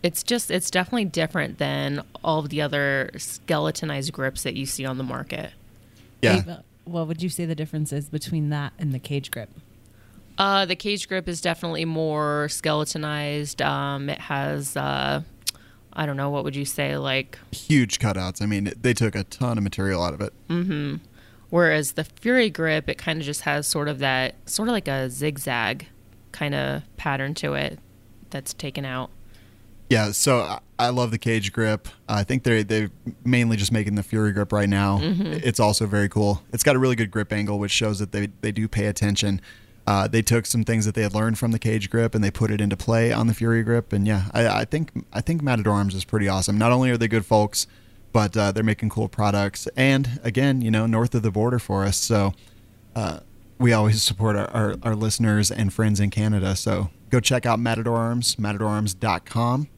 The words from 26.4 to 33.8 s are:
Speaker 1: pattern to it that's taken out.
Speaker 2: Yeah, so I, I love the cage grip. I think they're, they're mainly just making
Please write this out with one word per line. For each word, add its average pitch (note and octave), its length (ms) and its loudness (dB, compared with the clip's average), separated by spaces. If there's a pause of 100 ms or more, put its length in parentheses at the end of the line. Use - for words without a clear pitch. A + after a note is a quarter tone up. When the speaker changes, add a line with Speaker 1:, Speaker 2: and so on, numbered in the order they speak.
Speaker 1:
pattern C#3 380 -4
to D3 180 -4
it C#3+ 260 -4 (520)
that's - 240 -10
taken C#3 320 -8
out. B2+ 240 -8 (800)
Speaker 2:
Yeah, G#2+ 220 4
so B2 280 2
I, F#2+ 200 -4 (180)
I B2 100 2
love B2 220 0
the A2+ 80 -2
cage G#2+ 340 0
grip. G#2+ 360 0 (200)
I G#2 160 0
think C3 200 -2
they're, A2+ 200 4
they're G#2+ 260 0 (320)
mainly A#2+ 360 4
just G2+ 120 0
making G#2 260 2